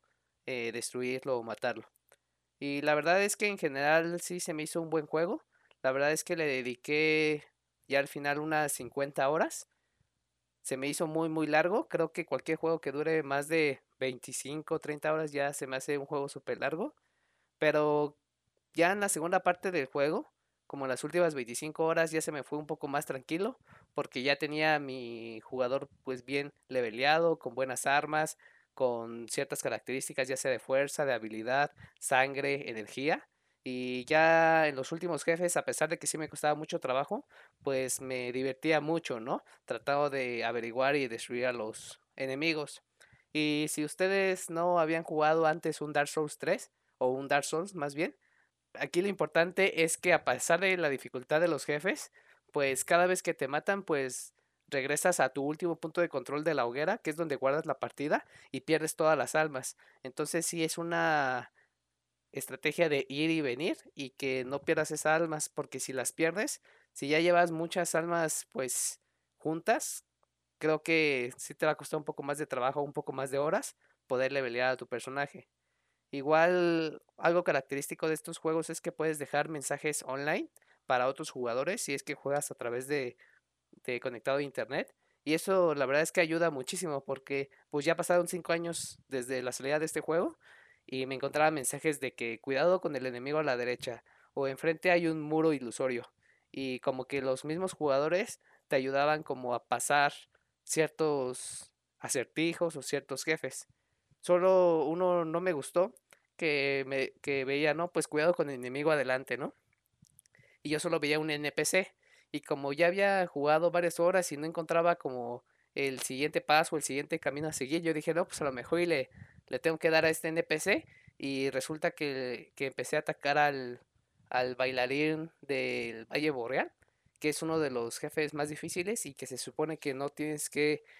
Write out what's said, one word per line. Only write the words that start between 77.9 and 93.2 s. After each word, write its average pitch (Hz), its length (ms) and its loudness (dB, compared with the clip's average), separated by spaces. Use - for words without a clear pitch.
de 156 60 2
estos 165 240 -8
juegos 160 300 -2
es 160 140 -8
que 165 100 -4
puedes 156 260 -2
dejar 147 300 0
mensajes 151 580 -4
online 151 440 -4
para 127 220 4
otros 135 240 -4
jugadores 131 500 -2
si - 140 -4
es 135 80 -4
que 143 120 -8
juegas 143 360 -2
a 143 40 -12
través 120 320 -6
de, 135 300 -2
de 123 140 -4
conectado 131 400 -2
a 143 40 0
internet. 131 520 -6
Y 147 80 0
eso, 175 420 4
la 139 120 2
verdad 143 160 4
es 160 100 -2
que 185 80 4
ayuda 165 300 2
muchísimo 147 520 -4
porque, 139 480 -4
pues, 147 160 -2
ya 165 100 4
pasaron 175 320 2
cinco 175 240 -4
años 170 560 -4
desde 127 340 -4
la 127 100 -2
salida 135 260 0
de 156 80 0
este 160 160 -4
juego 185 340 0
y 131 180 -4
me 135 100 -4
encontraba 143 340 2
mensajes 147 480 -2
de 131 160 -4
que 117 260 -6
cuidado 165 400 2
con 156 140 -4
el 131 120 -4
enemigo 131 320 -4